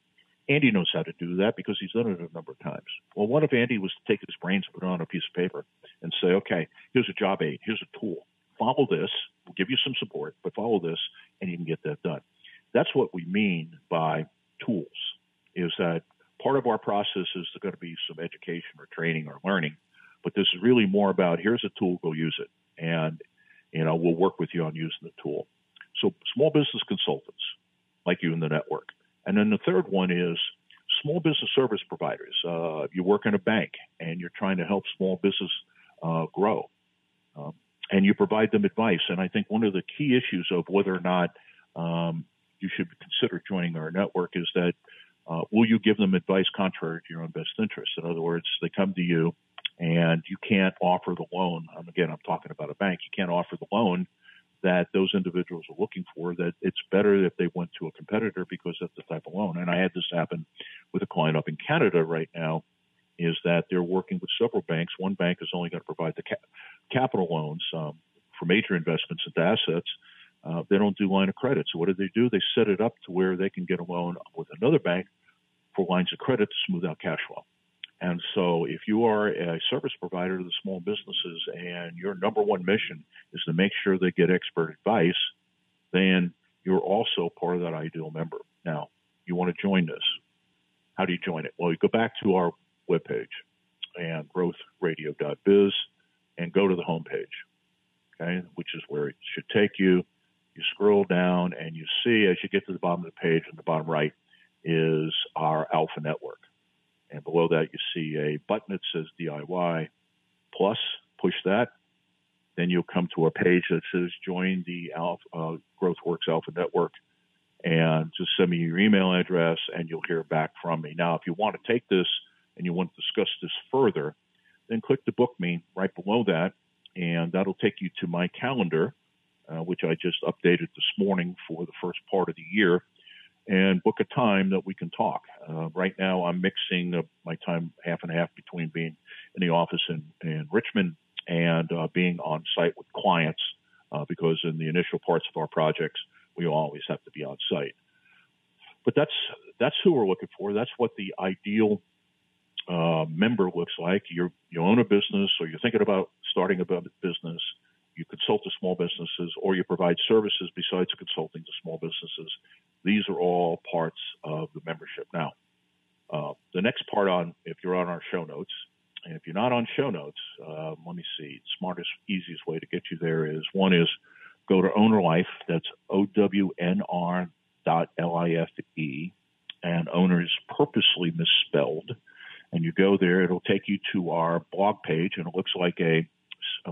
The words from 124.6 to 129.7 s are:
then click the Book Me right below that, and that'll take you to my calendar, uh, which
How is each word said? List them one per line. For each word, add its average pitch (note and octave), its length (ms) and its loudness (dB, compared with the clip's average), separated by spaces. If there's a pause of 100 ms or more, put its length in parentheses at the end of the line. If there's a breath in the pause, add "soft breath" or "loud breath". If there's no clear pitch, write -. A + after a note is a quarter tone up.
then A2+ 120 -2
click - 240 0
the - 80 -2
Book A#2+ 260 2
Me F2 240 -2 (100)
right F#2 220 -2
below G#2 300 0
that, F2 280 2 (420)
and E2+ 360 -2
that'll F#2 240 0
take - 260 -2
you F2+ 80 -4 (120)
to F2+ 60 -2
my F2 220 0
calendar, G#2 640 0 (560)
uh, D#2+ 140 -8
which F2 200 -4